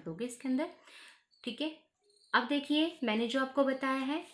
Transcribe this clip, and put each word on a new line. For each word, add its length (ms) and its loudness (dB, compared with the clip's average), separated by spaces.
दोगे 200 -6
इसके 240 -6
अंदर, 200 0
ठीक 180 -6
है। 100 -2
अब 140 4
देखिए 560 2
मैंने 240 2
जो 140 0
आपको 220 2
बताया 380 0
है 220 -2